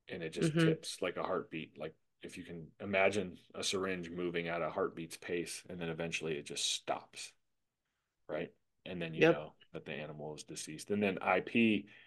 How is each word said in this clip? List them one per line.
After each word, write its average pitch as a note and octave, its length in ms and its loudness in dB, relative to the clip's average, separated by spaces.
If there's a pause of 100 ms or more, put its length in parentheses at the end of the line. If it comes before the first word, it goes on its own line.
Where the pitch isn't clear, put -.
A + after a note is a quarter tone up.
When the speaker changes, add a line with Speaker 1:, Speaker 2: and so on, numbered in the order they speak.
Speaker 1:
and E3 140 -8
it D#3+ 80 -6
just E3 220 2
Speaker 2:
Mm-hmm. E3 160 6
Speaker 1:
tips - 320 -2
like F2+ 160 -2
a E2+ 60 -2
heartbeat. D#2+ 560 -4
Like, D#2 160 -8 (280)
if - 140 -12
you F2+ 80 -10
can E2+ 220 -10 (140)
imagine G2 580 4 (160)
a F#2 100 -4
syringe F#2 460 0
moving E2+ 360 0
at E2+ 140 0
a D#2 80 0
heartbeat's E2 480 -2
pace, - 540 -2
and F2 100 -8
then E2+ 80 -2
eventually E2 460 -2
it D2 100 -6
just - 300 -2
stops, - 580 -6 (960)
right? D#2 240 -4 (320)
And F3+ 160 -6
then E3 140 -4
you D#3+ 80 6
Speaker 2:
Yep. D#3+ 120 10
Speaker 1:
know - 200 -8 (180)
that - 140 -10
the D2+ 80 -6
animal D2+ 400 -6
is D2 100 -12
deceased. D#2 460 -10
And G2+ 120 2
then F#2+ 200 2
I F#2 180 4
P, A2+ 460 4 (200)